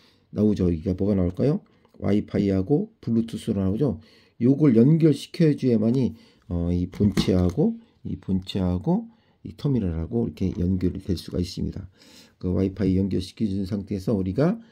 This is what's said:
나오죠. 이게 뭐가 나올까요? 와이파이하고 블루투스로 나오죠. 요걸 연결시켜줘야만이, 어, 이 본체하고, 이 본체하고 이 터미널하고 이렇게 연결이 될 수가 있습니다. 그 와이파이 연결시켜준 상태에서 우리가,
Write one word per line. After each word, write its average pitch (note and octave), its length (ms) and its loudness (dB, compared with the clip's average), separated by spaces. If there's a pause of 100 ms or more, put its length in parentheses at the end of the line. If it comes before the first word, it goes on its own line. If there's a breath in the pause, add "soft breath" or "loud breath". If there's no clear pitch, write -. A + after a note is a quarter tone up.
(300 soft breath)
나오죠. G2+ 400 2
이게 F2 220 -2
뭐가 G2 240 0
나올까요? A2+ 460 0 (360 soft breath)
와이파이하고 G2+ 1040 0
블루투스로 A2+ 600 -2
나오죠. G2 380 0 (420 loud breath)
요걸 C#3 360 4
연결시켜줘야만이, C3+ 1400 2 (340 loud breath)
어, E2+ 220 -2
이 F2+ 180 0
본체하고, G2+ 880 2 (260 loud breath)
이 - 120 -6
본체하고 F#2+ 920 -2 (360 loud breath)
이 F#2+ 120 -12
터미널하고 G#2+ 680 -2
이렇게 - 320 -4
연결이 F2+ 420 0
될 F2+ 160 -4
수가 - 220 -8
있습니다. E2 500 -6 (480 loud breath)
그 F2+ 160 -4
와이파이 F#2+ 460 0
연결시켜준 G2 640 -4
상태에서 G2 480 -6
우리가, A2 480 0 (120)